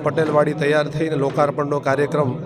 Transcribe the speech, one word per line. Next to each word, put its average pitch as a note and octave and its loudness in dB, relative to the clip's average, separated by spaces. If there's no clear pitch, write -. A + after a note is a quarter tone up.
પટેલવાડી D3 2
તૈયાર D3 2
થઈને D#3 -2
લોકાર્પણનો C#3+ 0
કાર્યક્રમ C#3 0